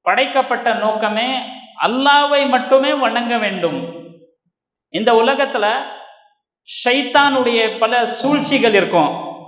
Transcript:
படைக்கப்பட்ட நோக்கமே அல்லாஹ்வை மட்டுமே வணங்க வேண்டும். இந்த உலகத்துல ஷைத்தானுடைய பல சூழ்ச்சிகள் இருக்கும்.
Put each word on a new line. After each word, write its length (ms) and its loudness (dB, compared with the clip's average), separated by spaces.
படைக்கப்பட்ட 720 0
நோக்கமே 640 -2
அல்லாஹ்வை 680 2
மட்டுமே 460 2
வணங்க 440 -2
வேண்டும். 560 -4
இந்த 240 0
உலகத்துல 840 0
ஷைத்தானுடைய 960 2
பல 260 0
சூழ்ச்சிகள் 680 0
இருக்கும். 640 0